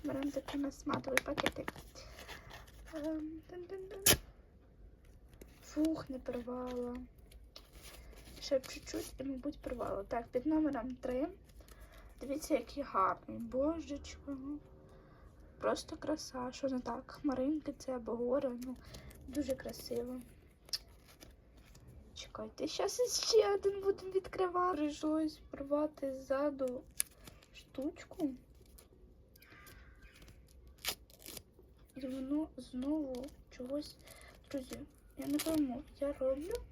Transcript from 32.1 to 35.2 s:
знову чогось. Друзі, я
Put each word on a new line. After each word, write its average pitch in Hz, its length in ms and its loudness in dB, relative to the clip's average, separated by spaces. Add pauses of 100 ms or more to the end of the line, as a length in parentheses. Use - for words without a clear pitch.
знову 262 680 0 (320)
чогось. 277 380 -4 (560)
Друзі, 254 280 -4 (380)
я 269 100 -4